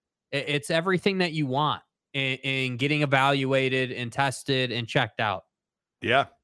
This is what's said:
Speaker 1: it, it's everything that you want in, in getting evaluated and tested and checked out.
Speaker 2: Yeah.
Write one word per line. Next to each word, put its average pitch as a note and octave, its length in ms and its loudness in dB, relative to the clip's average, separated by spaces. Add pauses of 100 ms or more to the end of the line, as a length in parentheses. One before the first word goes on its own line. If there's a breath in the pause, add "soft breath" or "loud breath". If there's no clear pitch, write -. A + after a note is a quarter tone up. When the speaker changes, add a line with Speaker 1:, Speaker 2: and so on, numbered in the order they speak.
(320)
Speaker 1:
it, C#3 160 -4
it's D3 220 -4
everything F#3 480 0
that F3 140 0
you D#3 140 0
want C3 360 0 (320)
in, C3+ 240 -2
in C3 380 -2
getting D3 260 0
evaluated C3 920 2
and A#2+ 180 -6
tested C3 600 -2
and A#2 160 -4
checked B2 320 0
out. G2+ 240 -2 (560)
Speaker 2:
Yeah. B2 260 2 (180)